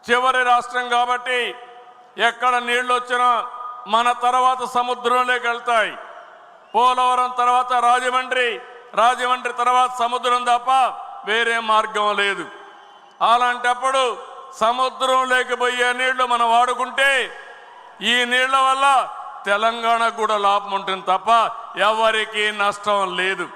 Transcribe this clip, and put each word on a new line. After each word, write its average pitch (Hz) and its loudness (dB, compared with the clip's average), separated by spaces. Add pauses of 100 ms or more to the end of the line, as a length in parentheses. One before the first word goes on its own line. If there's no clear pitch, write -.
చివరి 254 2 (100)
రాష్ట్రం 247 0
కాబట్టి 247 0 (880)
ఎక్కడ 240 0 (140)
నీళ్ళు 247 -2
వచ్చినా 247 0 (680)
మన 233 4 (160)
తర్వాత 254 2 (140)
సముద్రంలోకి 247 0
వెళ్తాయి. 233 0 (800)
పోలవరం 247 2 (120)
తర్వాత 247 2 (160)
రాజమండ్రి, 254 0 (540)
రాజమండ్రి 247 0
తర్వాత 247 2 (100)
సముద్రం 247 0 (100)
తప్ప 240 0 (600)
వేరే 233 0 (160)
మార్గం 208 0 (140)
లేదు. 190 -2 (880)
అలాంటప్పుడు 247 0 (600)
సముద్రంలోకి 254 0
పోయే 247 0 (100)
నీళ్లు 254 0
మనం 233 2
వాడుకుంటే 247 2 (1000)
ఈ 240 4 (160)
నీళ్ల 254 2 (120)
వల్ల 269 2 (640)
తెలంగాణకు 226 0
కూడా 214 0 (100)
లాభం 202 0
ఉంటుంది 190 -6
తప్ప 190 0 (600)
ఎవరికీ 220 0 (180)
నష్టం 202 -2
లేదు. 185 -2 (100)